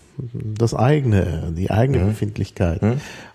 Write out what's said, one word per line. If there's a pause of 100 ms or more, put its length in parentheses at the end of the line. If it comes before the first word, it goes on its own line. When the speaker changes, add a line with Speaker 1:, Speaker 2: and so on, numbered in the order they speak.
(340)
Speaker 1:
das
eigene,
die
eigene
Speaker 2:
Mhm.
Speaker 1:
Befindlichkeit
Speaker 2:
Mhm. (320)